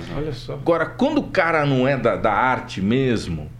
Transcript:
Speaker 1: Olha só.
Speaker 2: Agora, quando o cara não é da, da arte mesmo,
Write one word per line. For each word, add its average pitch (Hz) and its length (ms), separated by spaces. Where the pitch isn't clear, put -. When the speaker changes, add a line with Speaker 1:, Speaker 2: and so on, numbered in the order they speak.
Speaker 1:
Olha 151 160
só. - 220
Speaker 2:
Agora, 160 320
quando 294 320
o - 100
cara 165 360
não 127 220
é 139 80
da, 113 220
da 107 160
arte 120 480
mesmo, 98 680